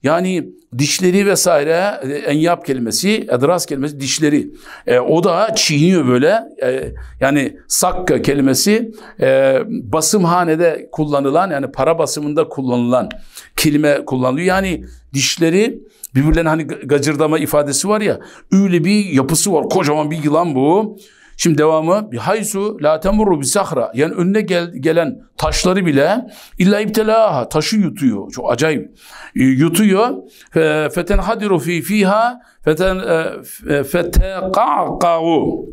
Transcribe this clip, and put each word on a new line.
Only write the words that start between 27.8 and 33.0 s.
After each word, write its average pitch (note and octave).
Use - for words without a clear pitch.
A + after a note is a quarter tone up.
Çok -
acayip. D3
E, A#2
yutuyor. F3
Fe-, D#3
fetenhadiru F#3+
fi E3
fiha, G#3+
feten-, F#3
e, D#3+